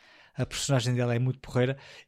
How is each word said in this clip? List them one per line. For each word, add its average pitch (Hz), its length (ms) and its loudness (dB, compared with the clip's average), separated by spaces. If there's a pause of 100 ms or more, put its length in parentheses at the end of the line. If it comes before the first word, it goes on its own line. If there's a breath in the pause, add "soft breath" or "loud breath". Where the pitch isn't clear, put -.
(340 soft breath)
A 127 120 -2
personagem 123 480 0
dela 120 200 0
é 117 40 2
muito 131 200 0
porreira. 127 380 0 (320 loud breath)